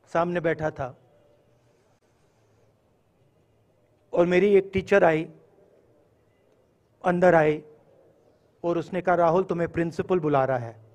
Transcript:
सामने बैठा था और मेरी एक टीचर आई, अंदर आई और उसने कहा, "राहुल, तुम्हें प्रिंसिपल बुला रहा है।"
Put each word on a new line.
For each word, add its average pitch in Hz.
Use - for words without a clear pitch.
सामने 175
बैठा 156
था 131
और 170
मेरी 185
एक 190
टीचर 190
आई, 160
अंदर 180
आई 156
और 170
उसने 170
कहा, 180
"राहुल, 170
तुम्हें 170
प्रिंसिपल 180
बुला 143
रहा 131
है।" 117